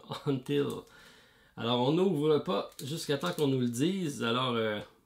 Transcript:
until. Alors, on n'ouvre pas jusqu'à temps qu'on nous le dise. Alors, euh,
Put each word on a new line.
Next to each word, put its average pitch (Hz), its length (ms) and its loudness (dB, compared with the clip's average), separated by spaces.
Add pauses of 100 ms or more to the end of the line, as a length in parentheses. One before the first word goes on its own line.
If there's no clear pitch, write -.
(240)
until. 139 600 -2 (680)
Alors, 120 320 0
on 143 60 4
n'ouvre 156 460 4
pas - 320 -4 (120)
jusqu'à 147 360 -4
temps 175 140 -2
qu'on 151 160 0
nous 131 120 2
le 123 80 2
dise. 139 560 -2
Alors, 123 300 0
euh, 110 260 0 (260)